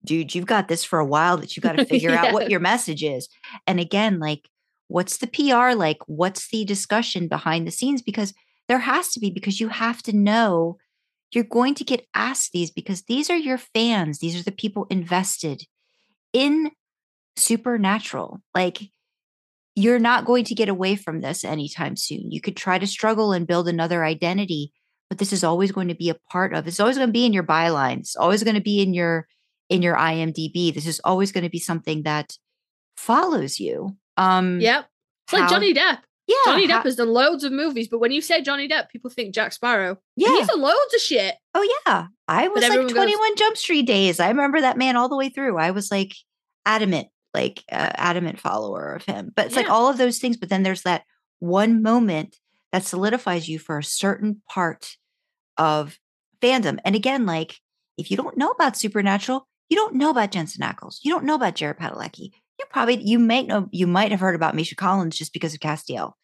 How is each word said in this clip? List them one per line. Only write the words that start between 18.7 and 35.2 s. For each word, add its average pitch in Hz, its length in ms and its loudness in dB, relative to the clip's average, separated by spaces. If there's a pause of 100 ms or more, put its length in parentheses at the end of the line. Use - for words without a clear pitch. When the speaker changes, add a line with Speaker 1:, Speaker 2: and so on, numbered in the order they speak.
Speaker 1:
you're 233 220 4
not 226 260 2
going 240 200 4
to 233 100 -6
get 214 140 0
away 190 280 0
from 160 240 -8
this 143 240 -6
anytime 147 520 -6
soon. - 340 -8
You 151 100 -8
could 196 160 -8
try 185 220 -2
to 190 80 -2
struggle 214 460 0
and 175 140 0
build 170 220 0
another 165 360 0
identity, 165 680 -2 (360)
but 185 100 -10
this 196 140 -2
is 180 120 0
always 180 280 2
going 190 160 -4
to 170 60 -4
be 165 160 -2
a 165 60 -4 (140)
part 185 220 0
of, 156 140 -4
it's 170 140 -6
always 254 180 2
gonna 254 140 2
be 233 120 2
in 240 80 4
your 185 120 2
byline. 156 560 2
It's - 160 -12
always 196 280 2
gonna 214 160 2
be 202 200 0
in 190 120 2
your, 170 340 0 (420)
in - 140 2
your 175 140 2
I 160 200 2
M 160 160 -2
D 160 200 -6
B. 170 180 0
This 151 160 -8
is 160 180 -6
always 190 280 0
gonna 175 180 -2
be 170 100 -8
something 160 420 -4
that 151 340 -4 (600)
follows 247 600 0
you. 92 380 -6 (200)
Um, 185 440 2
Speaker 2:
Yep. 240 260 2 (400)